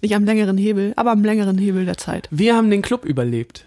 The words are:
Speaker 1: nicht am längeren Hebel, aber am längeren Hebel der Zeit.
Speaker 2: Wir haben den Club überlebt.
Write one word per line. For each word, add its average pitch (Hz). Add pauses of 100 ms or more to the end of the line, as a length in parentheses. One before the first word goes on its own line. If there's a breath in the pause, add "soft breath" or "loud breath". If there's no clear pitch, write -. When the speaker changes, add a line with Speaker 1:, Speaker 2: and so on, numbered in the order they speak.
Speaker 1:
nicht 208
am 208
längeren 208
Hebel, 202
aber 233
am 208
längeren 208
Hebel 190
der 180
Zeit. -
Speaker 2:
Wir 214
haben 226
den 202
Club 240
überlebt. 120